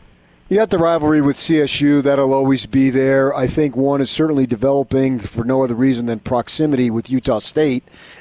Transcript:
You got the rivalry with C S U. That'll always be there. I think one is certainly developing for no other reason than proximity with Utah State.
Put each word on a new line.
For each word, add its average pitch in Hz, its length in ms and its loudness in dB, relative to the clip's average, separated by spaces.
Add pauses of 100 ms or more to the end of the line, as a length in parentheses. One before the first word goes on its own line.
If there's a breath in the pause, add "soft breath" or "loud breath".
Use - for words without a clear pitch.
(520 soft breath)
You 196 80 2
got 220 100 2
the 185 100 0
rivalry 156 440 2
with 139 140 0
C 160 220 0
S 143 220 -2
U. 143 220 4
That'll 139 320 2
always 135 320 0
be 135 240 2
there. 135 440 2
I 131 120 -2
think 143 280 -2
one 139 280 0
is 123 80 -2
certainly 151 360 0
developing 135 720 -2
for 113 240 -8
no 131 220 0
other 120 100 -4
reason 120 300 0
than 117 160 -4
proximity 127 680 -2
with 113 180 -4
Utah 127 300 -2
State. 139 440 -2 (380 loud breath)